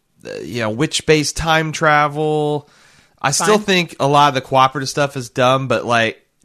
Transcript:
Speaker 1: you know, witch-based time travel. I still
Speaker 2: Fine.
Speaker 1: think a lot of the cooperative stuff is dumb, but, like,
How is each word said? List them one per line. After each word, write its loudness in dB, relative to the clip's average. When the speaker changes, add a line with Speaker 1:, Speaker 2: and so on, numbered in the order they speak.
Speaker 1:
you -10
know, -4
witch-based -2
time 0
travel. 0
I -2
still 2
Speaker 2:
Fine. -4
Speaker 1:
think 0
a 2
lot 6
of 0
the -2
cooperative 0
stuff -2
is -8
dumb, 0
but, -2
like, -2